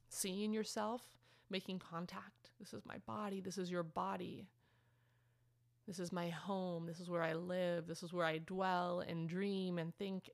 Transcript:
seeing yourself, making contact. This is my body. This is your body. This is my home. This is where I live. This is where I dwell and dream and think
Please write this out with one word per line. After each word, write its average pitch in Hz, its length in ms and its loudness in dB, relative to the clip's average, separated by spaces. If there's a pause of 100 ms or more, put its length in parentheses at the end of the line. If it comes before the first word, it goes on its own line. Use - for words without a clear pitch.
seeing 202 440 0
yourself, 220 500 0 (480)
making 190 300 -2
contact. 190 800 -8
This - 140 -12
is 208 140 -8
my - 200 -8
body. 208 340 -2
This 185 180 -4
is 180 120 0
your 175 120 2
body. 180 640 -2 (1400)
This 190 120 -4
is 175 140 -2
my 175 160 0
home. 170 580 -2
This 165 140 -6
is 180 100 -6
where 170 120 4
I 165 100 4
live. 175 540 2
This 165 160 -4
is 170 100 -6
where 175 140 6
I 160 120 4
dwell 180 680 2
and 165 220 0
dream 185 500 2
and 165 180 -2
think 190 360 -4